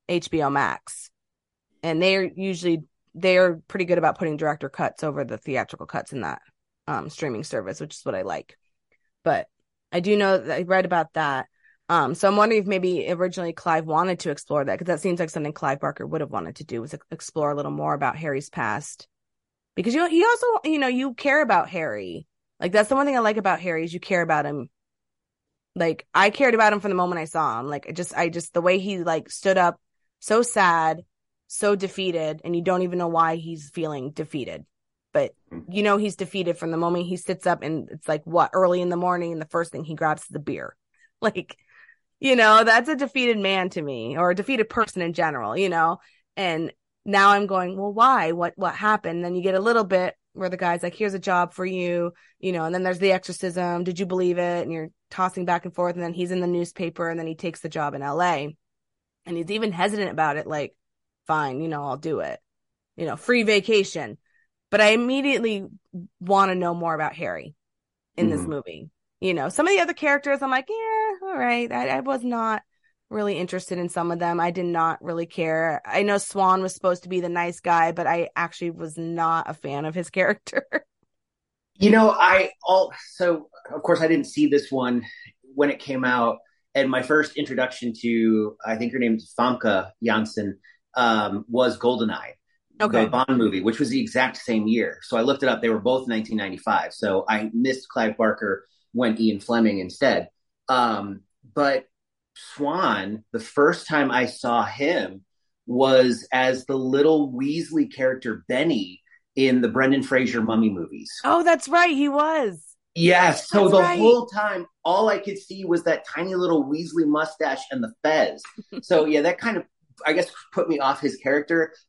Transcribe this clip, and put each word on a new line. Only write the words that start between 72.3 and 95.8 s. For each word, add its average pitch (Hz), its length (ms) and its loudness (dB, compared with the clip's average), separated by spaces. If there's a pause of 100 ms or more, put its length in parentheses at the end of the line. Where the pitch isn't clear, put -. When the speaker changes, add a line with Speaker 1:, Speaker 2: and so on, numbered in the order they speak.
Speaker 1:
really 208 280 -4
interested 180 400 -6
in 175 100 -4
some 175 240 -4
of 170 80 -4
them. 170 180 -2
I 170 140 0
did 180 140 -4
not 165 360 -2
really 170 240 -6
care. 160 600 -2
I 196 180 -2
know 202 140 2
Swan 190 440 2
was 185 120 -4
supposed 180 300 -2
to 180 60 -14
be 180 120 -2
the 175 80 -4
nice 175 320 -4
guy, 165 320 4
but 170 120 -4
I 170 300 0
actually 170 360 -4
was 165 260 -10
not 165 520 -2
a 160 40 -6
fan 143 320 -8
of 156 100 -6
his 180 140 -6
<laughs> - 100 -6
character. - 480 -2 (1080)
Speaker 2:
You 202 140 4
know, 220 220 8
I 185 400 4 (120)
all, 185 280 4 (200)
so 170 380 0 (240)
of 151 80 -8
course 170 200 2
I 160 60 4
didn't 156 180 2
see 147 220 2
this 143 220 2
one 123 360 -2 (500)
when 143 140 4
it 135 100 -4
came 131 240 -6
out. 120 360 2 (360)
And 135 160 2
my 127 100 0
first 151 360 2
introduction 127 640 -4
to, 110 640 2
I 113 100 -2
think 117 160 -4
her 131 80 -4
name's 113 400 0
Famke 117 500 2 (140)
Janssen, 107 560 -2 (360)
um, 110 520 0
was 117 320 0
Goldeneye, 113 540 -2 (480)
Speaker 1:
Okay. 113 240 2
Speaker 2:
the 107 40 -2
Bond 127 280 2
movie, 98 240 2
which 113 180 0
was 139 100 0
the 127 120 0
exact 127 340 0
same 110 320 -2
year. 110 360 0
So - 140 -6
I 113 40 2
looked 135 220 0
it 131 60 2
up. 113 120 0
They 117 80 2
were 110 100 0
both 127 300 0